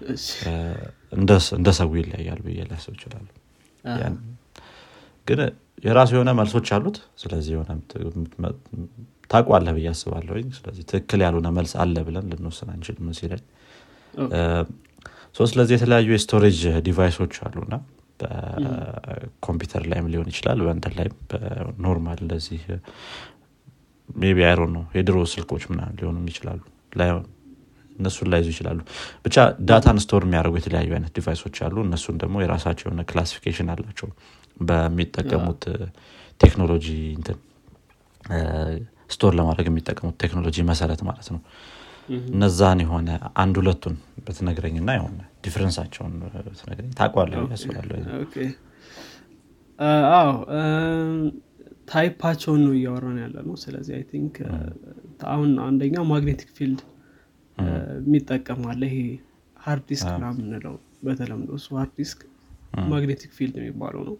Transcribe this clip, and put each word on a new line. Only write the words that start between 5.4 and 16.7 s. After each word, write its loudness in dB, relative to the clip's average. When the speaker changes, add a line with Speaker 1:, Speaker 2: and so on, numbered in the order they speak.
Speaker 2:
የራሱ 8
የሆነ 4
መልሶች 2
አሉት። 0
ስለዚህ -6
የሆነ -4
ምት-፣ -10
ምት-፣ -4
ታውቋለህ 6
ብዬ -2
አስባለሁኝ። -6
ስለዚህ -14
ትክክል 0
ያልሆነ 2
መልስ 0
አለ 2
ብለን -6
ልንወስን -8
አንችልም -10
እዚህ -8
ላይ። -8
Speaker 1:
ኦኬ። -4
Speaker 2:
እ፣ 2
ሶ 4
ስለዚህ 6
የተለያዩ 6
የስቶሬጅ 6